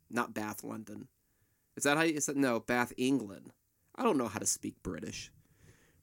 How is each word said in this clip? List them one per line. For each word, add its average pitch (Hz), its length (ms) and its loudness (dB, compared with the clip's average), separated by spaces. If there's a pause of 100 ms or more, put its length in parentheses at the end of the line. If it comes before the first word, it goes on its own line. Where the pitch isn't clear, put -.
Not 117 240 0
Bath, 107 320 -6
London. 107 440 -10 (680)
Is - 80 -2
that 143 120 6
how 160 80 4
you, 165 100 4
is 147 120 -2
that, 143 100 -2
no, 127 240 4
Bath, 120 360 0
England. 120 560 0 (420)
I - 80 -6
don't 214 160 4
know 117 100 0
how 104 100 -4
to 101 80 -4
speak - 360 -2
British. - 480 -8 (720)